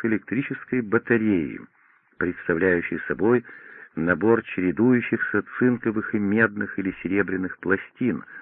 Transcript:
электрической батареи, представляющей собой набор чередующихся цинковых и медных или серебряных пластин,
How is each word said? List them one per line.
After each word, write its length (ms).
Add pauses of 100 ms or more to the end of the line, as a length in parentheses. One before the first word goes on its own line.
электрической 800
батареи, 800 (580)
представляющей 920
собой 360 (520)
набор 480
чередующихся 1000 (140)
цинковых 560
и 60
медных 580
или 240
серебряных 560
пластин, 640 (180)